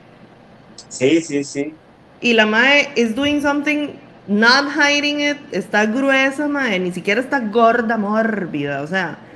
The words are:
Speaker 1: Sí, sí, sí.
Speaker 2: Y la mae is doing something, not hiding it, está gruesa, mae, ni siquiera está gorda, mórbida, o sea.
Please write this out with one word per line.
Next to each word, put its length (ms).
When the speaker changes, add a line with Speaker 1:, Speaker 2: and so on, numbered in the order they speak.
Speaker 1:
Sí, 320
sí, 220
sí. 300
Speaker 2:
Y 120
la 120
mae 500
is 200
doing 260
something, 480
not 440
hiding 480
it, 180
está 360
gruesa, 600
mae, 320
ni 120
siquiera 300
está 180
gorda, 580
mórbida, 840
o 40
sea. 300